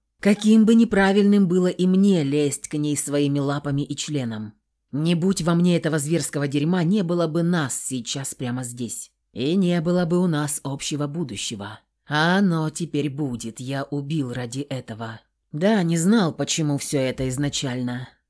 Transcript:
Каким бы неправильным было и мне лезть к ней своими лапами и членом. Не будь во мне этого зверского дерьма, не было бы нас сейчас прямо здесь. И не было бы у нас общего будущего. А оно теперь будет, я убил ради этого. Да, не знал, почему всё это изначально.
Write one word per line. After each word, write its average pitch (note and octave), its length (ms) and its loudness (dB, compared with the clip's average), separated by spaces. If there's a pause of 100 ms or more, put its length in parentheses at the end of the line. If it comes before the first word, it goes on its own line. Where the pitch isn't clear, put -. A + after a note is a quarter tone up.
(200)
Каким G#3+ 440 6
бы A3+ 100 6
неправильным G3+ 760 6
было F3+ 180 2
и F3+ 200 0
мне F#3+ 360 4
лезть C#3+ 460 0
к - 60 -10
ней D3 220 0
своими C#3+ 440 0
лапами C#3+ 420 -2
и C#3+ 140 -6
членом. A2+ 580 -6 (380)
Не D#3+ 240 0
будь F3+ 260 0
во E3+ 120 0
мне F3 220 4
этого D#3+ 220 0
зверского D3 480 -2
дерьма, D#3 380 0
не G3+ 180 2
было F3 240 0
бы D#3 160 0
нас E3 340 0
сейчас C3 580 -6
прямо B2+ 280 -6
здесь. A#2+ 480 -10 (220)
И D3 240 -2
не F3 240 2
было F3 260 0
бы F3 120 0
у F3+ 100 2
нас D3 340 -2
общего C#3+ 460 -6
будущего. A2 720 -8 (260)
А E3 320 2
оно E3 320 2
теперь D3 400 -4
будет, B2 480 -8
я C3+ 240 -6
убил C#3+ 500 -4
ради B2 280 -8
этого. A2+ 600 -10 (300)
Да, G3+ 320 2
не E3 160 0
знал, F3+ 340 2
почему D3 460 -2
всё C#3 220 -2
это C3 280 -2
изначально. B2+ 800 -4 (220)